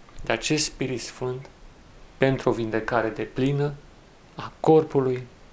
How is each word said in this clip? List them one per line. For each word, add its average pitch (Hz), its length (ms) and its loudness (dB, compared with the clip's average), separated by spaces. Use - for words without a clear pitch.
de - 80 -2
acest 147 320 0
Spirit 127 380 -4
Sfânt 127 480 -8
pentru 135 320 2
o 120 40 4
vindecare 110 560 0
deplină 135 640 -2
a - 240 -12
corpului, 135 680 4